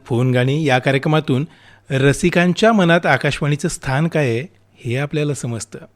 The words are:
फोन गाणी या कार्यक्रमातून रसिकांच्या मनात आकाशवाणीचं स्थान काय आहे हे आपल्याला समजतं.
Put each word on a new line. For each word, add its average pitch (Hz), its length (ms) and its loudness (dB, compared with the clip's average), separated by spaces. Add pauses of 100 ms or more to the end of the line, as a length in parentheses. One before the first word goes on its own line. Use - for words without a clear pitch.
फोन 127 260 0
गाणी 131 340 0
या 127 140 2
कार्यक्रमातून 139 680 0 (460)
रसिकांच्या 170 840 2
मनात 175 320 4
आकाशवाणीचं 147 640 0
स्थान 143 400 -2
काय 151 220 0
आहे 117 180 -2 (380)
हे 120 120 -4
आपल्याला 147 360 -4
समजतं. 117 460 -8 (160)